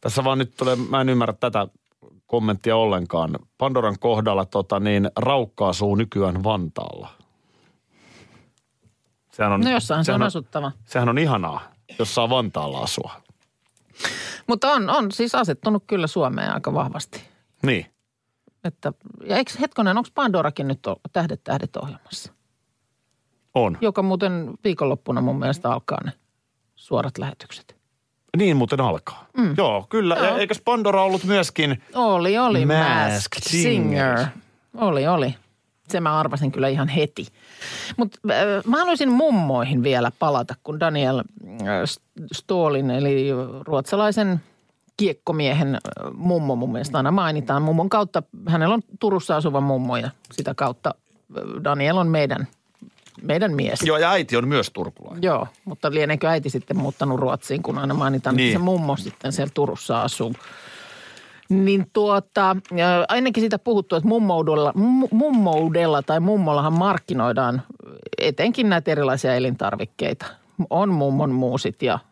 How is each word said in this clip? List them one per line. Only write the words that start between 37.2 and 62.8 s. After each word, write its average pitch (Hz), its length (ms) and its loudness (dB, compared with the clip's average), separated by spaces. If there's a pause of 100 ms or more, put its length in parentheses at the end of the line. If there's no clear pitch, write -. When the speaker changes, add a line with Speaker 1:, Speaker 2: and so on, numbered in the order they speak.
Speaker 2:
Mut, 233 180 -2 (160)
äh, 147 60 2 (280)
mä 233 120 2
haluaisin 320 340 2
mummoihin 151 720 2
vielä 123 360 2
palata, 143 440 0
kun 151 160 -8
Daniel, 147 400 0
äh, - 340 -12 (320)
S-, - 160 -8 (320)
Ståhlin, 147 580 0
eli 139 360 2 (340)
ruotsalaisen 190 800 0 (560)
kiekkomiehen, 151 800 0
äh, - 60 -6 (320)
mummo 156 420 0
mun 123 160 -2
mielestä 131 260 -4
aina 135 140 2
mainitaan. 156 500 0
Mummon 165 280 2
kautta, 196 340 0 (240)
hänellä 165 260 4
on 233 80 0 (180)
Turussa 190 360 0
asuva 151 260 0
mummo 127 360 0
ja 120 120 -4 (220)
sitä 143 240 -4
kautta, 131 340 -2 (480)
äh, - 60 -10 (200)
Daniel 143 340 2
on 175 100 2
meidän, 143 400 0 (760)
meidän 170 320 0
mies. - 300 -2
Speaker 1:
Joo, 156 140 2
ja 165 140 4
äiti 147 260 0
on 123 100 0
myös 139 260 0
turkulainen. - 500 -10
Speaker 2:
Joo, 160 240 0 (180)
mutta 151 260 -4
lieneekö 151 380 0
äiti 147 200 0
sitten 135 280 -4
muuttanut 139 420 -2
Ruotsiin, 131 440 -2
kun - 140 -4
aina 139 160 -2
mainitaan, 135 420 0
Speaker 1:
Niin. 127 120 4
Speaker 2:
että 117 120 2
se 175 40 -2
mummo 165 340 0
sitten - 340 -8
siellä 139 220 -4
Turussa 135 480 -2
asuu. 120 320 -4 (1160)
Niin 196 440 4
tuota, 196 640 2 (200)
ja 175 340 4